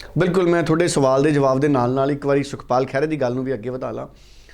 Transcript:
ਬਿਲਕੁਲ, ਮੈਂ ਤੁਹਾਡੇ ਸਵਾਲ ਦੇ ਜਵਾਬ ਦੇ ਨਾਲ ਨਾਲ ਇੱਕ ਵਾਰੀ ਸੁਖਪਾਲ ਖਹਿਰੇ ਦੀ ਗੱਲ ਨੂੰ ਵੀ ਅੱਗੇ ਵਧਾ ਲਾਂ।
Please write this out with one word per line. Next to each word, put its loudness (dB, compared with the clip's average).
ਬਿਲਕੁਲ, 2
ਮੈਂ 4
ਤੁਹਾਡੇ 2
ਸਵਾਲ 2
ਦੇ 2
ਜਵਾਬ 2
ਦੇ 2
ਨਾਲ 0
ਨਾਲ 0
ਇੱਕ -6
ਵਾਰੀ 2
ਸੁਖਪਾਲ -2
ਖਹਿਰੇ -2
ਦੀ -4
ਗੱਲ 0
ਨੂੰ -4
ਵੀ -4
ਅੱਗੇ -8
ਵਧਾ -8
ਲਾਂ। -10